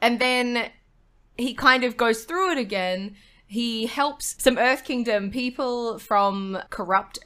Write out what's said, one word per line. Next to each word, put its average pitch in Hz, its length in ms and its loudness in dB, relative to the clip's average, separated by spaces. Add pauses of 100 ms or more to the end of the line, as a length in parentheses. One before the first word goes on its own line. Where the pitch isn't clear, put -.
And 233 160 4
then 247 520 0 (680)
he 240 180 -4
kind 262 300 4
of 233 120 -2
goes 226 280 2
through 359 280 -2
it 285 60 -2
again. 196 560 -4 (320)
He 226 400 -2
helps 285 560 -4
some 247 160 4
Earth 254 260 2
Kingdom 220 460 -2
people 247 720 -4
from 196 580 0 (120)
corrupt 190 560 -2